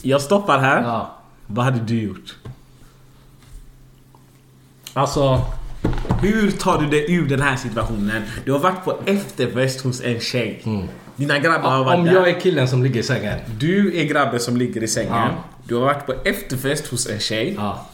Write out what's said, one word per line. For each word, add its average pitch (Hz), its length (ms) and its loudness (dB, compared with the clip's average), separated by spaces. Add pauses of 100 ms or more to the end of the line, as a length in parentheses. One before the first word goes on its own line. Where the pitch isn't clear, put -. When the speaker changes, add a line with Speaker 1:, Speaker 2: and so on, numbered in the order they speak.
Speaker 1:
Jag 135 180 2
stoppar 196 380 2
här. 135 240 4
Speaker 2:
Ja. 113 340 -4 (300)
Speaker 1:
Vad 120 180 -2
hade 127 160 2
du 110 200 0
gjort? 95 360 -8 (2500)
Speaker 2:
Alltså, 135 480 2 (800)
Speaker 1:
Hur 208 280 4
tar 170 300 0
du 151 80 2
dig 151 260 2
ur 160 140 2
den 135 140 2
här 135 140 2
situationen? 107 640 -2 (220)
Du 135 80 0
har 139 60 4
varit 185 260 0
på 147 220 -2
efterfest 131 720 0
hos 123 240 -4
en 117 160 -2
tjej. 113 440 -4
Speaker 2:
Mm. 101 240 -2 (280)
Speaker 1:
Dina 143 220 0
grabbar 160 320 2
har 131 140 4
varit 131 140 4
Speaker 2:
Om 170 60 2
Speaker 1:
där. 170 80 6
Speaker 2:
jag 185 160 6
är 175 120 0
killen 147 280 2
som 127 140 2
ligger 117 180 2
i - 20 -2
sängen. 101 360 -2 (200)
Speaker 1:
Du 180 420 2
är 151 40 2
grabben 139 360 0
som 123 160 -2
ligger 113 260 0
i 110 60 -2
sängen. 110 260 -2
Speaker 2:
Ja. 117 140 2 (360)
Speaker 1:
Du 117 100 -4
har 120 80 2
varit 143 240 0
på 131 60 -4 (120)
efterfest 151 640 -2
hos - 240 -4
en 101 80 -4
tjej. 113 400 -2
Speaker 2:
Ja. 104 360 -6